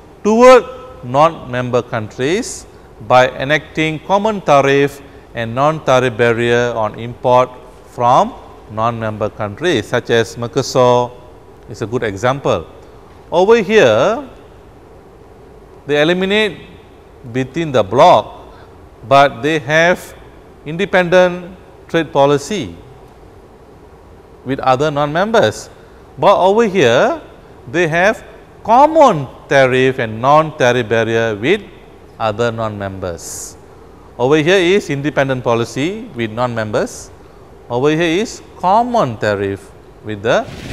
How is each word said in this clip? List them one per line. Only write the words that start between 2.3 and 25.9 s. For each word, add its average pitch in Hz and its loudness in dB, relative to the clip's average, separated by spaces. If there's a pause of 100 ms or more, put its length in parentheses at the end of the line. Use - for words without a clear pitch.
by 127 6
enacting 151 -4
common 202 -2
tariff 139 2 (320)
and 113 -8
non-tariff 131 0
barrier 120 0
on 107 -4
import 123 0 (400)
from 143 0 (380)
non-member 110 -4
countries, 110 -4
such 120 -4
as 117 0
Mercosur 123 0 (580)
is 117 -12
a 113 -8
good 120 -6
example. 110 -2 (680)
Over 202 4
here, 190 2 (1600)
they 147 0
eliminate 185 0 (720)
between 131 -6
the 120 2
bloc, 120 2 (540)
but 135 4
they 156 0
have 160 0 (500)
independent 180 0 (300)
trade 165 -4
policy 143 0 (1700)
with 131 -6
other 131 0
non-members. 151 -2 (500)